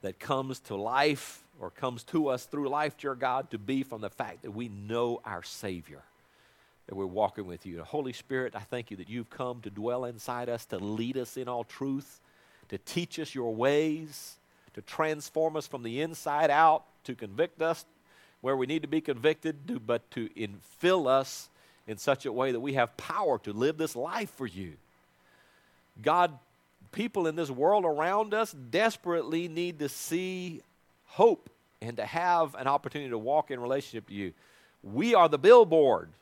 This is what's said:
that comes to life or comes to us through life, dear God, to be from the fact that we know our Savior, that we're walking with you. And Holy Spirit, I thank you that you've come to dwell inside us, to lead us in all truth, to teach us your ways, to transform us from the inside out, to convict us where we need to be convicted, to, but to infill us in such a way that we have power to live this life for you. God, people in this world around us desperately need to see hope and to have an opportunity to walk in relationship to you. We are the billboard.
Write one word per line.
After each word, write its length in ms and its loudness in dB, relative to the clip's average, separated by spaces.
that 180 -10
comes 420 -2
to 160 -10
life 640 0
or 100 -10
comes 320 -6
to 260 0
us 180 -2
through 220 -4
life, 280 -2
dear 180 -4
God, 380 -2
to 60 -8
be 260 -2
from 160 -10
the 100 -8
fact 320 -10
that 80 -10
we 180 -8
know 560 -2
our 200 -8
Savior, 580 -12
that 80 -10
we're 100 -4
walking 400 -2
with 200 -14
you. 100 -12
And 100 -12
Holy 260 -6
Spirit, 440 -6
I 40 -6
thank 300 -10
you 60 -12
that 120 -14
you've 220 -8
come 300 -8
to 100 -12
dwell 360 -4
inside 420 -8
us, 180 -4
to 120 -8
lead 380 -4
us 200 -6
in 100 -8
all 160 -6
truth, 580 -8
to 80 -8
teach 420 -6
us 120 -8
your 220 -4
ways, 840 0
to 80 -14
transform 760 -2
us 120 -6
from 160 -10
the 160 -4
inside 500 0
out, 340 6
to 100 -8
convict 480 -4
us 220 -2
where 160 0
we 100 0
need 160 -2
to 60 -10
be 140 0
convicted, 680 0
to, 100 -4
but 320 -2
to 200 -6
infill 760 0
us 420 2
in 100 -8
such 300 0
a 60 -4
way 180 0
that 100 -2
we 120 -4
have 240 2
power 420 0
to 140 -8
live 240 0
this 180 -4
life 360 -6
for 160 -10
you. 260 -10
God, 340 4
people 380 -2
in 80 -4
this 140 -2
world 340 4
around 500 0
us 180 0
desperately 960 -2
need 320 -4
to 100 -4
see 760 -6
hope 440 4
and 160 -8
to 80 -4
have 480 2
an 120 -4
opportunity 440 -2
to 80 -2
walk 320 0
in 100 -4
relationship 460 -4
to 80 -14
you. 180 -4
We 320 2
are 140 8
the 80 2
billboard. 720 8